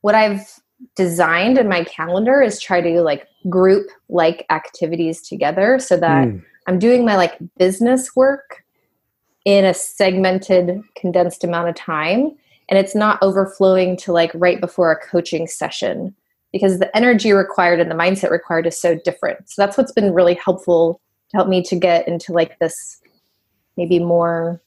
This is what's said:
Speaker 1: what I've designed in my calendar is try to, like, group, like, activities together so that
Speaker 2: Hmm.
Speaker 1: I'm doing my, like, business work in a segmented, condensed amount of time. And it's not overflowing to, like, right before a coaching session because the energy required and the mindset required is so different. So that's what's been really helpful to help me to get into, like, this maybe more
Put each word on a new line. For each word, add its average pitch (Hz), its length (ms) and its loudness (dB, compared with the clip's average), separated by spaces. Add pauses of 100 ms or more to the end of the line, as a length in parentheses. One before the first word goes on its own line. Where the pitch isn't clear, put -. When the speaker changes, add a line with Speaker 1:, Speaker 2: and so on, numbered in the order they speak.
Speaker 1:
what 208 140 2
I've 202 460 -2 (360)
designed 175 600 0
in 240 120 2
my 175 160 -2
calendar 202 580 0
is 214 180 -2
try 180 220 -2
to, 170 200 0
like, 147 240 -2 (220)
group, 190 380 2 (240)
like, 170 400 0
activities 165 720 -4
together 190 560 0
so 180 180 0
that 147 320 2
Speaker 2:
Hmm. 101 100 -6 (280)
Speaker 1:
I'm 185 120 0
doing 240 280 4
my, 208 100 2
like, 175 220 0 (180)
business 233 600 0
work 269 480 0 (800)
in 196 200 4
a 185 100 2
segmented, 185 1080 0 (140)
condensed 175 480 -2
amount 170 240 -4
of 170 60 -6
time. 180 640 -4 (320)
And 196 100 2
it's 196 160 -2
not 214 280 2
overflowing 190 760 2
to, - 140 -6
like, 170 220 2
right 175 260 0
before 170 300 -2
a - 160 -2
coaching 170 400 -4
session 147 680 -8 (380)
because 190 260 0
the 190 180 -2
energy 220 360 2
required 185 480 2
and 160 100 0
the 165 40 -6
mindset 180 360 0
required 170 360 -2
is 165 120 -4
so 170 160 0
different. - 560 -6
So - 120 -6
that's 202 140 -2
what's 262 160 0
been 202 220 0
really 175 200 4
helpful 170 680 0 (300)
to - 60 -4
help 190 120 2
me 185 140 0
to 180 140 -6
get 170 300 2
into, 170 260 -8
like, 165 260 -2
this - 420 -6 (760)
maybe 175 220 0
more 170 680 -2